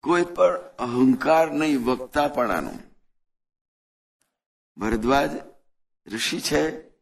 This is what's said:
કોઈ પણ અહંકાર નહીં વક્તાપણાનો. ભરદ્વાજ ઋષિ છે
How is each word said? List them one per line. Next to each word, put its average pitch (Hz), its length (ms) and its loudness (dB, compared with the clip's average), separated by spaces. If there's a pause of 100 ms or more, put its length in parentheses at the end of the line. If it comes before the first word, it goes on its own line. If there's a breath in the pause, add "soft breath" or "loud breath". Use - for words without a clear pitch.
કોઈ 175 220 0
પણ - 340 2
અહંકાર 131 920 2
નહીં 147 340 0
વક્તાપણાનો. 123 920 -2 (2000)
ભરદ્વાજ 117 540 0 (760)
ઋષિ 113 340 -6
છે - 480 -2 (140)